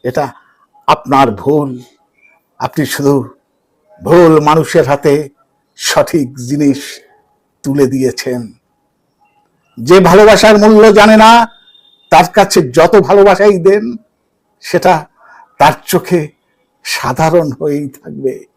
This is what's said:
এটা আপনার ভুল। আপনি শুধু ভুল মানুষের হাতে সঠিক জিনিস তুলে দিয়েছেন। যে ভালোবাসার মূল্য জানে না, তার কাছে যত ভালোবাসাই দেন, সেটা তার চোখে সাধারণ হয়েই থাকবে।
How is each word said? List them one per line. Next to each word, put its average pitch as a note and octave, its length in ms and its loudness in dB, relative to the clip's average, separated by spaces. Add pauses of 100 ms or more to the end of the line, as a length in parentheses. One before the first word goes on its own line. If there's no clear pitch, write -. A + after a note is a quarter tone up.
এটা C3 300 -6 (540)
আপনার C3+ 440 0
ভুল। C3+ 480 -4 (760)
আপনি C#3+ 280 -6
শুধু C#3 440 -4 (760)
ভুল D#3+ 360 4
মানুষের D3+ 480 0
হাতে C#3+ 420 -2 (460)
সঠিক C#3+ 640 -4
জিনিস C#3 420 -4 (840)
তুলে C#3 240 -2
দিয়েছেন। B2 680 -8 (1300)
যে D#3+ 200 2
ভালোবাসার G#3 580 4
মূল্য G#3+ 340 4
জানে G#3+ 260 4
না, A3+ 300 4 (640)
তার E3 240 2
কাছে F3+ 380 0
যত E3 240 2
ভালোবাসাই G3 600 2
দেন, G3 400 -2 (640)
সেটা E3+ 460 -4 (520)
তার D3 160 0 (120)
চোখে E3+ 420 -4 (560)
সাধারণ D#3 680 -2
হয়েই D3 380 -8
থাকবে। C3+ 560 -12 (120)